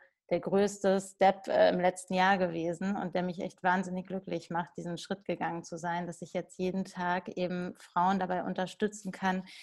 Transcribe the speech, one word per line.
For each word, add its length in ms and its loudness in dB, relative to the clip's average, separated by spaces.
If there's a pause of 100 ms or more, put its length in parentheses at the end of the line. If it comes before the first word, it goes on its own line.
(300)
der 100 2
größte 640 2
Step, 460 2
äh, 220 6
im 100 2
letzten 340 0
Jahr 240 6
gewesen 580 -2
und 200 -6
der 80 0
mich 180 -4
echt 220 -8
wahnsinnig 440 0
glücklich 420 -6
macht, 280 -4
diesen 200 -6
Schritt 280 -8
gegangen 380 -4
zu 140 -10
sein, 300 -4
dass 140 -12
ich 120 -12
jetzt 240 -8
jeden 280 -2
Tag 440 -2
eben 480 -4
Frauen 420 2
dabei 240 -2
unterstützen 680 -4
kann, 320 -2 (200)